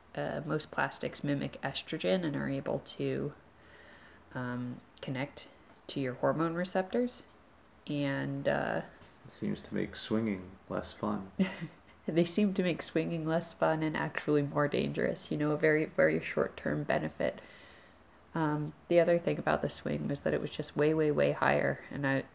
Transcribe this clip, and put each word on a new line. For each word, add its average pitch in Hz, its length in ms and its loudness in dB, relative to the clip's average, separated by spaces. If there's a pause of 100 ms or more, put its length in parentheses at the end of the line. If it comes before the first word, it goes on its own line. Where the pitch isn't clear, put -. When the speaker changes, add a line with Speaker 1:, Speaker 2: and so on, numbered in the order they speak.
(160)
Speaker 1:
uh, 147 300 -4
most 151 260 -2
plastics - 520 -4
mimic 143 380 -2
estrogen 175 640 -2
and 147 120 -2
are 139 140 -2
able 139 360 -2
to, 139 480 -4 (1000)
um, 123 440 -6 (240)
connect 135 460 -6 (400)
to - 120 -6
your 127 160 0
hormone 151 400 2
receptors. 190 680 -2 (640)
And, 139 600 -2
uh, 143 340 0 (460)
Speaker 2:
It - 60 -18
seems 104 300 -4
to - 100 -12
make 98 220 -2
swinging 110 460 -2 (280)
less 95 220 -4
fun. 104 460 -4
Speaker 1:
<laughs> 190 80 4 (600)
They 170 180 4
seem 196 280 2
to 190 80 2
make 175 220 0
swinging 160 420 -2
less 165 280 0
fun 160 280 2
and 156 160 0
actually 151 460 2
more 147 240 2
dangerous. - 640 0
You 156 60 0
know, 151 160 2
a 147 40 0
very, 156 280 4
very 156 360 4
short-term - 640 -2
benefit. - 580 0 (920)
Um, 151 380 0 (160)
the 170 100 8
other 170 180 6
thing 156 220 0
about 151 240 2
the 147 80 -2
swing 151 360 -4
was 143 120 -2
that 151 120 0
it 147 80 0
was 147 120 -4
just - 260 -6
way, 147 160 4
way, 156 160 4
way 147 220 4
higher. 143 480 2 (100)
And 143 160 -4
I, 135 180 2 (120)